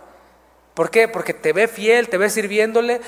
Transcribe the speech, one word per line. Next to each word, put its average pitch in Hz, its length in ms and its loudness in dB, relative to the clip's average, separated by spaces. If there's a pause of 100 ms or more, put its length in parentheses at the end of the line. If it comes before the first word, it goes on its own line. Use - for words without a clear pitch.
(720)
¿Por 170 180 -2
qué? 226 160 4
Porque 180 260 -6
te 156 200 -2
ve 208 160 2
fiel, 226 400 2
te 190 80 -2
ve 202 120 2
sirviéndole, 220 800 0